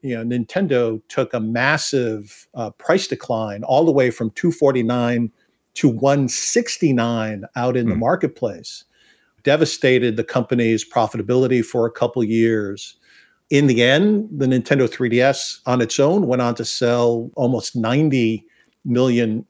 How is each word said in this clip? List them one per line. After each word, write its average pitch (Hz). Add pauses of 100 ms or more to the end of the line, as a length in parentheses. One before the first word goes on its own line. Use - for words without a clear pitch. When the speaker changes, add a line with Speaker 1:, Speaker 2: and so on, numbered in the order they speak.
Speaker 1:
you 127
know, 113
Nintendo 120
took -
a 120
massive, 117
uh, 113
price -
decline 110
all 147
the 147
way 127
from 113
two 170
forty-nine 120 (480)
to 143
one 135
sixty-nine 117 (100)
out 123
in 120
the 101
Speaker 2:
Hmm. 110
Speaker 1:
marketplace, 123 (600)
devastated 127
the 113
company's 117
profitability 120
for 117
a 117
couple 120
years. 110 (540)
In 143
the 120
end, 202
the 139
Nintendo 127
three 123
D 120
S -
on 127
its 113
own 165
went 123
on 120
to 113
sell 120
almost 127
ninety 120 (400)
million 120